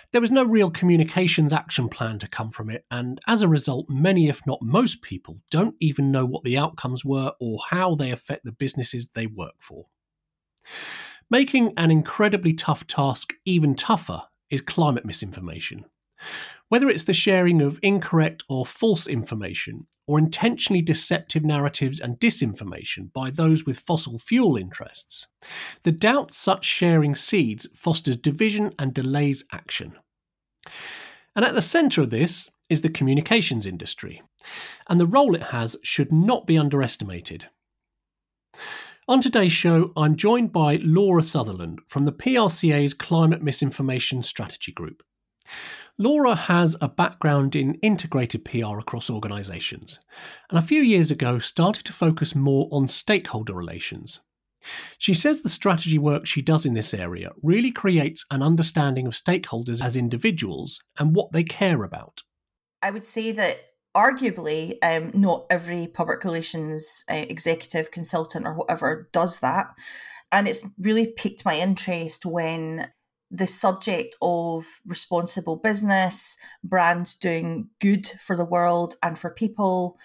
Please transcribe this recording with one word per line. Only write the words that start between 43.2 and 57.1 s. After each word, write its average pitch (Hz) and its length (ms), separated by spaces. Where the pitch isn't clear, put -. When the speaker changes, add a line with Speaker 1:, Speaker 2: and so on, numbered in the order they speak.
Speaker 1:
Misinformation 131 800
Strategy - 500
Group. - 300
Laura 254 360
has 175 480
a 139 60
background 143 680
in 135 200
integrated 160 680
P 120 180
R 104 160
across 110 300
organisations, 104 880
and 170 80
a 165 40
few 294 200
years 190 280
ago 123 280
started 175 480
to - 80
focus 160 400
more 139 360
on 143 160
stakeholder 113 680
relations. - 640
She 196 160
says 302 260
the - 80
strategy 165 480
work 147 300
she - 160
does 156 240
in 123 80
this 110 180
area 87 380